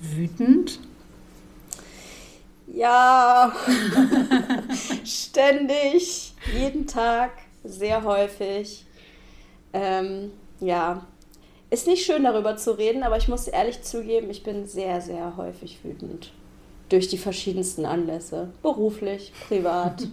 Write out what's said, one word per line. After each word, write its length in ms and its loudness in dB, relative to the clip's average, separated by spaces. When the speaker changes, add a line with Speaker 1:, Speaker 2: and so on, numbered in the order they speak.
Speaker 1:
wütend? 760 2
Speaker 2:
Ja. 880 6
<laughs> 760 -2
Ständig, 1300 2
jeden 320 -2
Tag, 440 0
sehr 400 -4
häufig. 800 -2
Ähm, 580 -4
ja. 460 -2
Ist 160 -2
nicht 180 4
schön, 200 2
darüber 340 0
zu 180 -2
reden, 260 0
aber 140 0
ich 120 2
muss 200 -4
ehrlich 320 -2
zugeben, 480 -4
ich 140 -12
bin 240 -8
sehr, 340 -6
sehr 380 -10
häufig 440 -12
wütend. 500 -14
Durch 180 4
die 80 -2
verschiedensten 680 -6
Anlässe. 640 -4
Beruflich, 720 -2
privat, 640 -2